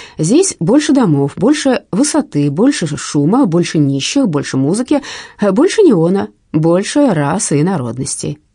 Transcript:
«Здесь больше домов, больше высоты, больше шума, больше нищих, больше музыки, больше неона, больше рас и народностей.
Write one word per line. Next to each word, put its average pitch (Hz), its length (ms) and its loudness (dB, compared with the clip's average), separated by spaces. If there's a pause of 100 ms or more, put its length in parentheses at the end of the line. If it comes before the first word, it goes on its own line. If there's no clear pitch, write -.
(180)
«Здесь 240 400 0
больше 277 340 0
домов, 147 440 2
больше 262 560 0
высоты, 180 580 -2
больше 190 460 0
шума, 170 500 0
больше 175 320 0
нищих, 139 480 0
больше 147 300 -4
музыки, 214 460 0 (500)
больше 330 300 2
неона, 196 480 2 (220)
больше 185 640 2
рас 156 380 -2
и 147 100 2
народностей. 139 760 -6 (140)